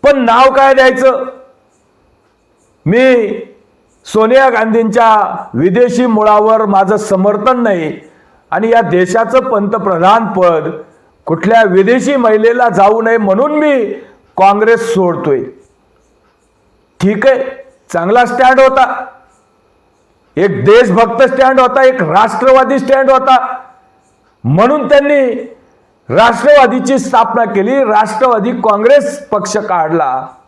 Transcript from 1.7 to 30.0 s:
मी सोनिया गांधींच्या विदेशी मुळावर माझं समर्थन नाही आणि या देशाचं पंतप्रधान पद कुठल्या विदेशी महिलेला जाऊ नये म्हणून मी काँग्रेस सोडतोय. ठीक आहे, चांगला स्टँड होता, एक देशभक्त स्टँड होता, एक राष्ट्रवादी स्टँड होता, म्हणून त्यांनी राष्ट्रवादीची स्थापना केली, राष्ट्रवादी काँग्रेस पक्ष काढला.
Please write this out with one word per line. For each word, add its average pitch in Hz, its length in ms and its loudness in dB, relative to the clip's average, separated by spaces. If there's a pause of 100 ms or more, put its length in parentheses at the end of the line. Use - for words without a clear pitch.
मी 233 540 0 (680)
सोनिया 247 440 2
गांधींच्या 226 600 0 (440)
विदेशी 233 520 0
मुळावर 214 600 2
माझं 196 340 0
समर्थन 208 640 -2
नाही 175 280 -2 (600)
आणि 220 200 -2
या 233 100 2
देशाचं 185 680 -2
पंतप्रधान 202 840 0
पद 170 360 0 (580)
कुठल्या 208 380 0
विदेशी 220 520 0
महिलेला 233 540 2
जाऊ 202 300 2
नये 226 160 0
म्हणून 220 360 0
मी 294 300 0 (540)
काँग्रेस 214 560 0
सोडतोय. 156 500 -2 (1600)
ठीक 208 280 -2
आहे, 262 160 0 (460)
चांगला 202 360 0
स्टँड 262 340 2
होता, 262 240 4 (1500)
एक 151 280 -2
देशभक्त 226 580 4
स्टँड 262 360 2
होता, 262 240 2
एक 254 180 2
राष्ट्रवादी 240 760 2
स्टँड 269 320 0
होता, 262 260 0 (1040)
म्हणून 233 460 -2
त्यांनी 277 420 2 (800)
राष्ट्रवादीची 247 880 2
स्थापना - 460 -2
केली, 202 380 -2
राष्ट्रवादी 214 680 -2 (100)
काँग्रेस 220 560 -2 (120)
पक्ष 202 300 -6
काढला. 156 680 -4 (200)